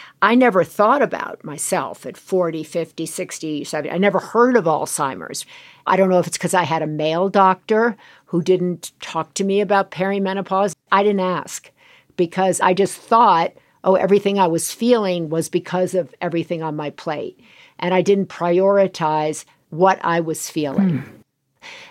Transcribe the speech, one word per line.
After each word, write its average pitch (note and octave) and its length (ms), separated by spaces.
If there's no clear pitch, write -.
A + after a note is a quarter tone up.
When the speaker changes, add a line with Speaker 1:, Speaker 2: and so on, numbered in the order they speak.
Speaker 1:
I G#3 100
never A#3+ 300
thought A#3 400
about - 400
myself D3+ 600
at - 140
forty, E3 460
fifty, E3 420
sixty, D#3+ 580
seventy. D3 300
I E3+ 60
never F#3+ 180
heard B3 380
of G3 100
Alzheimer's. C#3 800
I F#3 120
don't F#3+ 120
know F3+ 80
if E3+ 80
it's - 140
'cause F3+ 160
I F3+ 80
had D#3+ 180
a D#3 60
male D#3 420
doctor G3+ 640
who F3 160
didn't F3+ 580
talk - 360
to G3 80
me G3 180
about G3 300
perimenopause. F#3+ 840
I G3 120
didn't G#3 160
ask F3+ 500
because F#3 420
I F#3 140
just F#3 220
thought, G3 580
oh, F#3+ 100
everything G3 460
I F#3 80
was E3 240
feeling G3 580
was D#3+ 180
because F3+ 460
of F3 280
everything E3 420
on D#3 120
my D3+ 140
plate. D3 500
And F3+ 160
I F#3 80
didn't G3 280
prioritize F3 1160
what F3 340
I E3+ 180
was D#3+ 280
feeling. D#3 400
Speaker 2:
Hmm. C3+ 260